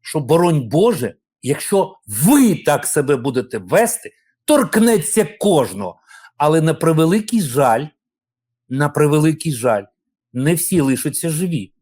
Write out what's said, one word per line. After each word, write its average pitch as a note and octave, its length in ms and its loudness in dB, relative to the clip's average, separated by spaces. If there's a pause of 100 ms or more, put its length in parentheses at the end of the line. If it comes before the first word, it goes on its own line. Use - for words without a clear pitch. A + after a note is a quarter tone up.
що, - 200 -6
боронь D3+ 480 0
Боже, D#3 460 0 (280)
якщо - 540 -2 (100)
ви F#3+ 480 4
так F#3+ 320 -2
себе C#3+ 300 0
будете B2 420 -4
вести, E3+ 520 -2 (340)
торкнеться A3 800 2 (160)
кожного. G#2 560 -2 (400)
Але D#3 240 2
на D#3+ 140 2
превеликий E3 680 0
жаль, C3 460 0 (800)
на C#3 200 -2
превеликий D3+ 640 0
жаль, A2+ 320 0 (480)
не C3+ 220 0
всі E3+ 260 -2
лишаться C#3 500 -2
живі. D#3+ 520 -6